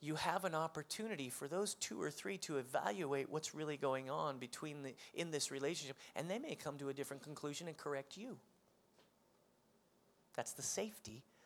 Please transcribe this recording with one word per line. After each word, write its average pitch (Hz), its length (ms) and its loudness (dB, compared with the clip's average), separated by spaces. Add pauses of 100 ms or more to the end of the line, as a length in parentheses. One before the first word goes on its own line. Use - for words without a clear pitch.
you 151 140 0
have 180 300 4
an 170 100 2
opportunity 160 760 0
for 139 180 -4
those 196 260 2
two - 260 -2
or 151 100 4
three - 280 -2
to 147 200 0
evaluate 139 720 2
what's 151 260 -2
really 151 220 0
going 131 320 4
on 147 300 2
between 147 440 -4
the, 127 120 -4 (200)
in 170 160 0
this 147 200 2
relationship, 139 460 0 (180)
and 160 160 0
they 208 80 2
may 294 160 -2
come 143 240 -4
to 139 120 0
a 139 40 -2
different 139 280 -4
conclusion 147 440 -4
and 156 100 -4
correct 139 400 -2
you. 202 220 -8 (2000)
That's - 180 0
the 139 100 -6
safety 135 640 -2 (220)